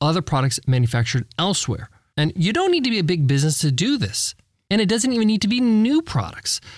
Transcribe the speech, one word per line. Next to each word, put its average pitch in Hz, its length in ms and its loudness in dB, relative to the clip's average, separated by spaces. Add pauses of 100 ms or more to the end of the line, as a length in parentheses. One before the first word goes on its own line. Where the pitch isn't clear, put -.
other 160 200 2
products 135 460 -2
manufactured 120 580 0 (140)
elsewhere. 170 500 -2 (280)
And 151 180 0
you 185 180 2
don't 370 180 2
need 330 120 0
to 254 60 0
be 220 100 0
a 185 40 0
big 156 240 0
business 139 320 0
to 151 120 0
do 233 260 0
this. - 380 -6 (340)
And 208 120 2
it 190 80 0
doesn't 233 220 0
even 226 160 2
need 214 140 2
to 202 60 0
be 240 120 0
new 240 420 4
products. - 600 -6 (160)